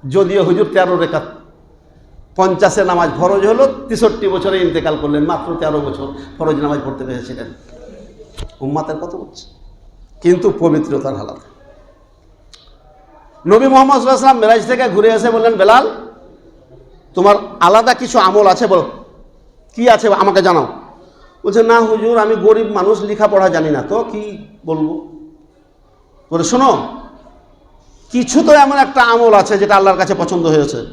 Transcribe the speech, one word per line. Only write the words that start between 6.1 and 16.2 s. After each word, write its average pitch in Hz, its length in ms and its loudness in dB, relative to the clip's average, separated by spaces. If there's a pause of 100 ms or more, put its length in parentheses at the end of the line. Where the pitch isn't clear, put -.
ফরজ 156 180 -2
নামাজ 143 300 -4
পড়তে 127 200 -10
পেরেছিলেন। 123 480 -14 (1040)
উম্মাতের 151 360 -8
কত 170 200 -14
বুঝছে? - 300 -18 (760)
কিন্তু 180 380 0
পবিত্রতার 151 560 -4
হালাতে। - 360 -16 (2000)
নবী 233 200 4
মুহাম্মদ 262 280 4
সাল্লাল্লাহু - 20 2
আলাইহি 233 80 -2
ওয়াসাল্লাম 262 320 2
মেরাজ 220 300 2
থেকে 247 280 -2
ঘুরে 208 140 4
এসে 226 220 0
বললেন, 226 220 0
"বেলাল, 208 380 4 (1200)